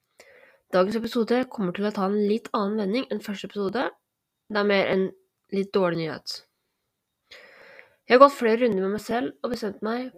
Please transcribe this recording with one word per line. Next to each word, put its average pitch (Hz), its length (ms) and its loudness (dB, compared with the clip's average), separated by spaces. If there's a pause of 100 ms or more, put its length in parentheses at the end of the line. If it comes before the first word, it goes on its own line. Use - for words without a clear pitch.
(760)
Dagens 190 240 2
episode 226 400 0 (160)
kommer 175 220 -4
til 202 100 -2
å 214 80 -2
ta 196 140 -2
en 208 100 0
litt 208 320 0
annen 214 320 -2
vending 208 240 -2
enn 208 160 -8
første 202 240 -10
episode. 202 380 -4 (680)
Det 208 80 -2
er 202 80 2
mer 196 240 4
en 190 160 2 (480)
litt 196 220 -2
dårlig 175 240 2
nyhet. - 400 -8 (920)
Jeg - 840 -4
har 262 80 12
gått 277 160 6
flere 233 240 2
runder 190 240 2
med 208 80 -4
meg 208 100 -10
selv 247 320 -4
og 240 160 -6
bestemt 214 320 -6
meg 247 320 -4